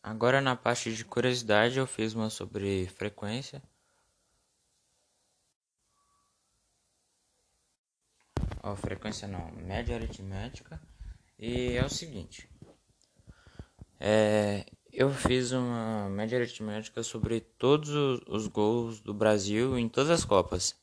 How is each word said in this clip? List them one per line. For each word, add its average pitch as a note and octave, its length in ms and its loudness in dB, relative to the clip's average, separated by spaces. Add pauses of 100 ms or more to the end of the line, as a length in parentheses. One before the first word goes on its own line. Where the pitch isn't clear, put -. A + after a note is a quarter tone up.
Agora, A#2 400 2
na C3 160 2
parte A#2+ 380 -2
de A2 100 -8
curiosidade, A#2+ 720 2
eu C3 80 0
fiz A2 280 -4
uma A2 160 -2
sobre G2 560 -4
frequência. G#2+ 760 -8 (4000)
Ó, G2+ 120 -6
frequência G2+ 540 -8
não, F2 240 -8
média A2+ 440 -6
aritmética. G#2 840 -10 (580)
E B2 340 -2
é B2 120 2
o C#3 60 -2
seguinte. C#3 580 -10 (1500)
É, G#2+ 640 4 (260)
eu C3+ 220 2
fiz B2+ 400 0
uma A2+ 560 -2
média A2 300 -2
aritmética A2 640 -4
sobre A2+ 380 2
todos D3 500 4
os, C#3+ 360 2
os G#2+ 200 -4
gols A2 540 2
do A2 120 -8
Brasil G#2+ 640 4
em A#2 120 0
todas C#3 220 2
as E3 140 4
Copas. F2+ 580 2